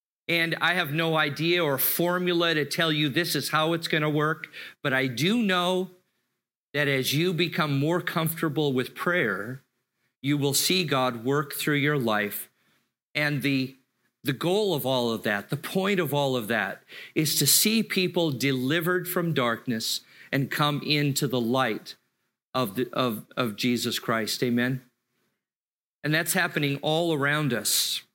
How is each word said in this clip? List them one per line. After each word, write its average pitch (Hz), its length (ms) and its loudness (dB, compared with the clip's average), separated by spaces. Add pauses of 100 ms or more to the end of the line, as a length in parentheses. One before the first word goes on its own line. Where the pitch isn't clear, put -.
(300)
And 165 320 0
I 165 100 2
have 175 200 -2
no 160 260 2
idea 156 440 2
or 143 140 0
formula 175 800 2
to 151 100 2
tell 165 260 0
you 151 200 2
this 170 240 0
is 131 160 -2
how 156 240 2
it's 165 120 -4
gonna 151 220 0
work, 151 400 0 (340)
but 135 120 0
I 131 140 2
do 170 340 0
know 185 480 0 (840)
that 143 160 2
as 131 240 0
you 170 220 0
become 160 440 0
more 160 220 2
comfortable 160 720 0
with 123 220 -2
prayer, 127 640 -2 (640)
you 147 160 2
will 139 160 0
see 185 300 2
God 127 380 0
work 143 300 0
through - 220 -2
your 143 240 2
life. 104 500 -2 (680)
And 147 280 0
the, 131 340 -2 (480)
the 127 80 -2
goal 180 400 0
of 127 140 -2
all 123 240 0
of 110 140 -4
that, 104 260 0
the 151 80 -4
point 190 420 0
of 143 140 0
all 139 200 2
of 113 140 -2
that, 104 340 -2 (320)
is 156 260 0
to 143 60 2
see 214 360 4
people 180 480 0
delivered 139 760 0
from 170 280 0
darkness 117 680 -2 (320)
and 139 180 0
come 147 320 0
into 147 440 0
the 123 140 0
light 117 560 0 (560)
of 120 220 -2
the, 123 180 -2
of, 120 340 -2 (100)
of 120 180 -2
Jesus 117 460 -2
Christ. 113 420 -2
Amen? 123 400 0 (1200)
And 151 100 -2
that's 165 200 0
happening 156 500 0
all 160 320 2
around 143 380 2
us. - 500 -2 (120)